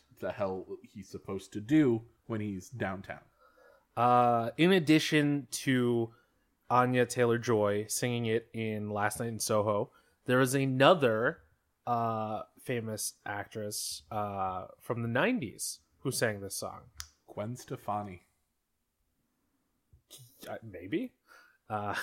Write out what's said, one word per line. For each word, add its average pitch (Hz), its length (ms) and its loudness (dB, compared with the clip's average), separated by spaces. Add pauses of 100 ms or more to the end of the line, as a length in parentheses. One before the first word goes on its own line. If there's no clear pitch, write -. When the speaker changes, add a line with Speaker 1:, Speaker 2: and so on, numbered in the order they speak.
(220)
Speaker 1:
the 95 100 -6
hell 95 340 -4 (280)
he's 101 160 -14
supposed 98 440 -8
to 107 60 -6
do 117 440 4 (240)
when 113 140 -4
he's 98 280 -6
downtown. 98 500 -6 (800)
Speaker 2:
Uh, 120 600 4
in 170 140 6
addition 151 800 4
to 120 600 2 (580)
Anya 123 360 4
Taylor-Joy 117 840 2
singing 120 380 -2
it 113 260 0
in 107 380 -4
Last 104 280 -2
Night 117 100 -4
in 110 100 -8
Soho, 107 500 0 (360)
there 127 160 4
is 131 120 2
another, 135 840 4 (480)
uh, 113 560 -2 (180)
famous 110 520 -6 (120)
actress, 104 840 -8
uh, 98 540 -4 (140)
from 117 220 -6
the 117 60 -4
nineties 151 720 -4 (220)
who 135 100 -4
sang 110 280 -2
this 98 160 -10
song. 92 260 -10 (460)
Speaker 1:
Gwen 110 300 -8
Stefani. 104 680 -10 (2250)
Speaker 2:
Uh, 107 160 -10
maybe. 113 500 -8 (560)
Uh, 104 320 -4